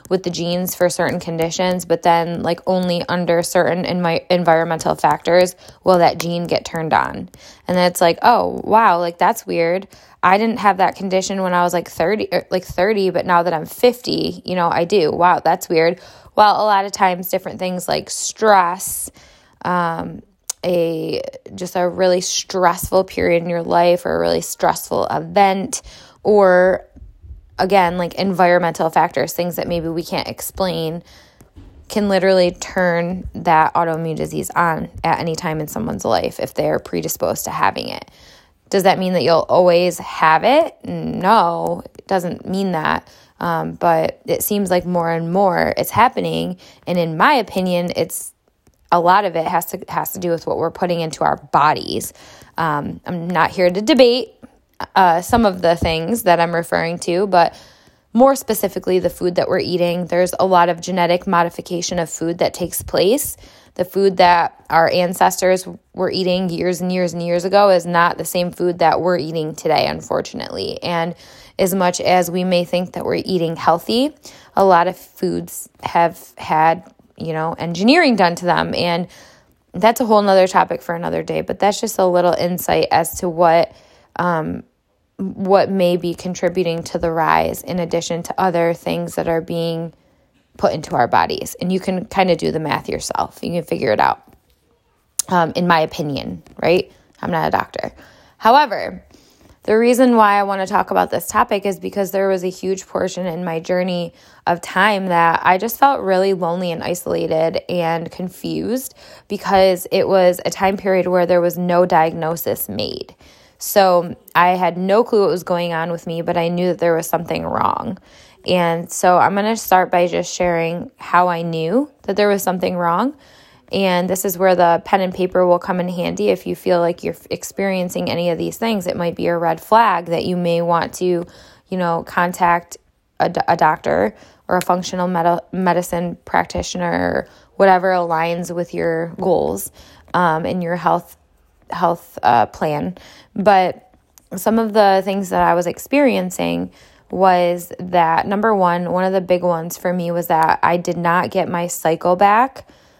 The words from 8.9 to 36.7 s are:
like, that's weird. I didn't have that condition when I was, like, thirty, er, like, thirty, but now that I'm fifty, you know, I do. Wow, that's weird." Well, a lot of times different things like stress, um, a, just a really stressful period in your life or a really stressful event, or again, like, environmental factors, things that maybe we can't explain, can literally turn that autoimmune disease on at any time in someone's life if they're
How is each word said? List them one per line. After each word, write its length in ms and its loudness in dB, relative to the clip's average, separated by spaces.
like, 180 -4
that's 280 0
weird. 420 -2
I 160 6
didn't 200 -2
have 180 2
that 180 2
condition 480 -4
when 100 -2
I 120 2
was, 100 0
like, 160 -4
thirty, 420 -2
er, 180 -2
like, 140 -2
thirty, 460 0
but 160 -4
now 160 2
that 100 -2
I'm 140 -4
fifty, 800 -2
you 100 -6
know, 160 0
I 140 0
do. 260 2
Wow, 300 2
that's 280 -2
weird." 320 2
Well, 260 4
a 20 0
lot 200 2
of 80 -8
times 380 0
different 280 -6
things 300 -6
like 220 -4
stress, 1000 0
um, 580 -4
a, 560 -2
just 180 -10
a 140 0
really 320 2
stressful 800 0
period 400 0
in 80 -6
your 140 -4
life 420 2
or 80 -2
a 60 0
really 220 0
stressful 640 -2
event, 760 0
or 640 4
again, 400 2
like, 160 -4
environmental 720 2
factors, 440 0
things 240 -4
that 100 -4
maybe 220 -4
we 160 -4
can't 240 -6
explain, 760 -6
can 200 0
literally 440 4
turn 800 -2
that 400 2
autoimmune 420 -2
disease 340 -6
on 380 -2
at 160 0
any 160 -4
time 260 -6
in 60 -6
someone's 380 -8
life 340 -2
if 160 -6
they're 240 -2